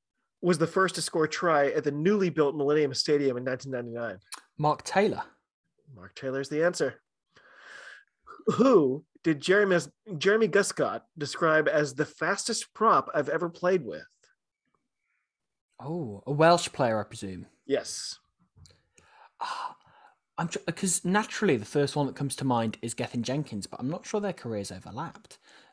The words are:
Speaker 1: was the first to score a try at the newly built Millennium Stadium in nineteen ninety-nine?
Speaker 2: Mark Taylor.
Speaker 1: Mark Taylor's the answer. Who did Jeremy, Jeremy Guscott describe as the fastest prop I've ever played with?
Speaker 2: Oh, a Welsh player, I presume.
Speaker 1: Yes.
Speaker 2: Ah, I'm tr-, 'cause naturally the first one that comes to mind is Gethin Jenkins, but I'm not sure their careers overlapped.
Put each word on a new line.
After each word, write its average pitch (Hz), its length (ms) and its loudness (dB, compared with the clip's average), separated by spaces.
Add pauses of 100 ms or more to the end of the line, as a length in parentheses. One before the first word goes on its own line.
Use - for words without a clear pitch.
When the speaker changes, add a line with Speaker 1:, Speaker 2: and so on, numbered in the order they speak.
(420)
Speaker 1:
was 170 160 2
the 160 80 2
first 180 300 0
to 170 40 -6
score 160 240 0
a 151 40 0
try 151 400 2
at 147 160 -2
the 147 60 0
newly 180 380 2
built 143 260 2
Millennium 147 380 2
Stadium 139 460 0
in 127 60 -8
nineteen 131 280 -6
ninety-nine? 117 460 -8 (400)
Speaker 2:
Mark 151 260 0
Taylor. 196 380 0 (720)
Speaker 1:
Mark 95 180 -20
Taylor's 135 360 -6
the 151 120 0
answer. 165 380 0 (1500)
Who 170 580 4 (200)
did 156 160 0
Jeremy, 190 380 4 (380)
Jeremy 208 320 2
Guscott 143 540 0 (140)
describe 156 520 2
as 147 260 0
the 143 100 -2
fastest - 680 -4
prop 202 400 4
I've 143 140 0
ever 160 200 -2
played 175 360 0
with? 80 200 -10 (1800)
Speaker 2:
Oh, 131 460 -8
a 131 60 -4
Welsh 160 400 6
player, 113 280 2
I 101 40 -6
presume. 92 420 -12 (200)
Speaker 1:
Yes. - 520 -4 (1200)
Speaker 2:
Ah, - 360 -8 (600)
I'm 165 120 -2
tr-, - 100 -6
'cause - 460 -4
naturally 190 520 2
the 104 80 -4
first 143 320 0
one 147 100 2
that 127 100 -8
comes 139 200 -4
to - 80 -6
mind 117 380 0
is 117 120 -6
Gethin 120 280 -6
Jenkins, 127 440 -4
but - 140 -14
I'm 127 100 -4
not 180 160 -8
sure 208 140 -4
their 202 120 -4
careers 104 400 -8
overlapped. 101 640 -14 (340)